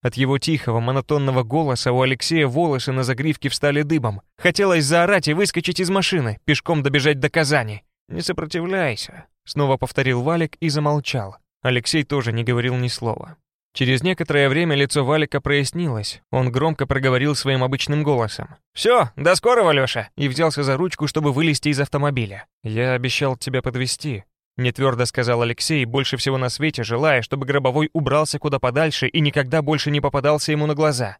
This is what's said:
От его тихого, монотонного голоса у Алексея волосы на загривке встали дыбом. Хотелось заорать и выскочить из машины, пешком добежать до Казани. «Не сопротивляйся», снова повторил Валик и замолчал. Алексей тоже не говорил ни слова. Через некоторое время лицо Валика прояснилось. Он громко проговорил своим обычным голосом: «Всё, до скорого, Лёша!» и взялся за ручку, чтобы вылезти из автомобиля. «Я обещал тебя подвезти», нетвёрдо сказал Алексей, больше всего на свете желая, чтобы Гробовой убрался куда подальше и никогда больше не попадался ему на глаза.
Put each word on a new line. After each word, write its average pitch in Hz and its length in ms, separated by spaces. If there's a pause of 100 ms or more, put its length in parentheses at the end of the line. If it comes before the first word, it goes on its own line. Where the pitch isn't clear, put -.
От 123 140
его 131 200
тихого, 131 440
монотонного 131 600
голоса 131 480
у 123 120
Алексея 135 440
волосы 135 460
на 131 100
загривке 135 460
встали 147 320
дыбом. 135 400 (160)
Хотелось 180 480
заорать 170 440
и 151 40
выскочить 175 480
из 180 80
машины, 170 560
пешком 151 380
добежать 143 360
до 143 120
Казани. 135 520 (280)
«Не 170 100
сопротивляйся», 175 1040 (200)
снова 139 320
повторил 127 460
Валик 160 380
и 165 80
замолчал. 147 680 (260)
Алексей 127 420
тоже 123 280
не 113 120
говорил 123 320
ни 123 120
слова. - 480 (360)
Через 131 300
некоторое 151 460
время 151 280
лицо 139 280
Валика 147 360
прояснилось. 143 880
Он 127 220
громко 143 340
проговорил 135 480
своим 135 300
обычным 147 400
голосом: 123 520 (160)
«Всё, 220 440
до 160 180
скорого, 220 380
Лёша!» 131 440
и 143 120
взялся 147 340
за 135 140
ручку, 156 320
чтобы 147 240
вылезти 151 380
из 139 100
автомобиля. 131 680 (160)
«Я 117 300
обещал 127 440
тебя 131 260
подвезти», 127 640 (320)
нетвёрдо 123 500
сказал 120 360
Алексей, 123 440
больше 131 300
всего 135 220
на 127 120
свете 143 340
желая, 123 380
чтобы 135 240
Гробовой 139 460
убрался 147 460
куда 139 220
подальше 135 480
и 160 120
никогда 147 400
больше 147 300
не 147 100
попадался 143 520
ему 151 140
на 151 80
глаза. 131 460